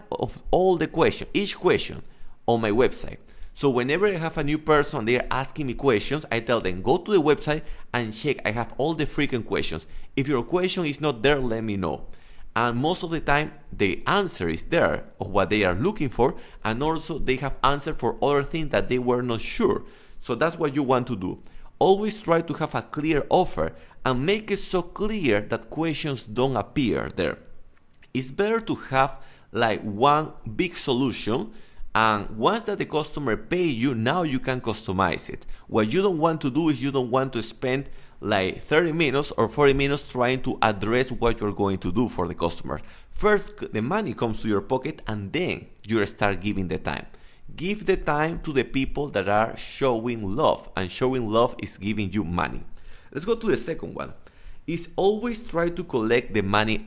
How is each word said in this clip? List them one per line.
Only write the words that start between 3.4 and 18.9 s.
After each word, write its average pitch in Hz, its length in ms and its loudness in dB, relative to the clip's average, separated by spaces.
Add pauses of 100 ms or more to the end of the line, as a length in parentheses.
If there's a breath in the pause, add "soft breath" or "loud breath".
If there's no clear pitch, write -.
So 143 160 2
whenever 135 380 2
I 196 100 0
have 160 200 -4
a 156 60 0
new 147 160 0
person, 151 460 2
they 123 140 4
are - 100 -4
asking 135 380 -2
me 120 60 -2
questions, 135 580 2
I 117 80 0
tell 113 220 0
them, 92 200 -4
"Go 123 160 4
to 214 140 -6
the 190 100 6
website 151 420 2 (300 loud breath)
and 117 200 -2
check. 135 320 -2
I 107 60 0
have 117 260 -4
all 156 160 0
the 151 120 -2
frequent 131 420 -2
questions. 82 400 -2 (280 soft breath)
If 135 120 0
your 131 160 2
question 180 420 -2
is 143 160 -4
not 143 220 0
there, 147 160 4
let 113 240 -2
me 107 120 -2
know." 82 300 -2 (500 soft breath)
And 120 220 2
most 160 260 0
of 170 60 -6
the 165 100 -2
time, 147 320 0 (220)
the 95 340 0
answer 175 400 0
is 78 160 -2
there 117 420 2 (140)
of 95 100 -6
what 95 200 4
they 107 140 4
are 90 120 4
looking 147 340 0
for, 127 260 2 (280 loud breath)
and 113 180 -2
also 156 380 -2
they 127 160 2
have 131 280 -4
answer 143 300 2
for - 280 0
other 143 220 4
things 147 260 -4
that 101 200 2
they 123 100 2